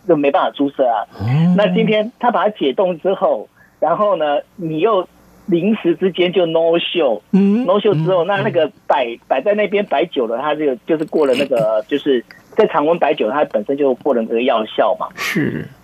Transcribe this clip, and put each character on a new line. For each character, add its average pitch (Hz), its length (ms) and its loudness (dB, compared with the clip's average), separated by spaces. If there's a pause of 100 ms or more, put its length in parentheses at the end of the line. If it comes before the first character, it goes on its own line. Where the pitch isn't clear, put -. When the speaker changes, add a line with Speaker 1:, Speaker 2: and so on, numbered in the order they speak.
Speaker 1:
那 175 100 4
没 143 160 2
办 160 120 2
法 113 80 0
注 143 180 -2
射 139 180 0
啊。 107 280 0
Speaker 2:
哦。 151 420 2
Speaker 1:
那 208 120 2
今 220 180 0
天 214 320 0
他 240 120 0
把 180 140 0
它 214 60 2
解 143 240 -2
冻 180 260 0
之 190 140 0
后， 147 340 -2 (300)
然 160 180 0
后 202 200 0
呢， 147 240 0 (160)
你 160 240 -6
又 190 280 0 (380)
临 180 300 2
时 170 180 0
之 185 180 -2
间 175 180 0
就 180 140 2
no 165 320 2
show， 147 540 0
Speaker 2:
嗯。 202 340 2
Speaker 1:
no 196 160 2
show 202 140 2 (100)
之 180 60 0
后， 175 140 2
Speaker 2:
嗯。 - 20 -8
Speaker 1:
那， 196 160 -2
那 226 80 -2
个 151 200 0 (160)
摆， 120 300 0 (100)
摆 - 140 0
在 208 140 0
那 208 140 0
边 202 180 0
摆 147 180 0
久 135 220 -4
了， 117 120 -4
它 151 160 -2
就， 151 200 -2 (120)
就 160 120 0
是 156 80 -2
过 156 180 0
了 131 100 2
那 135 120 0
个， 110 320 0
Speaker 2:
嗯。 107 100 -4
Speaker 1:
就 143 80 -2
是 135 260 0 (340)
在 214 100 4
常 151 180 0
温 170 140 2
摆 151 160 0
久， 113 160 -2
它 147 160 0
本 110 180 -4
身 139 100 -4
就 139 200 0
过 139 180 -2
了 120 80 0
那 110 80 -4
个 117 140 0
药 123 240 0
效 110 340 0
嘛。 - 140 -6
Speaker 2:
是。 - 520 -4 (180)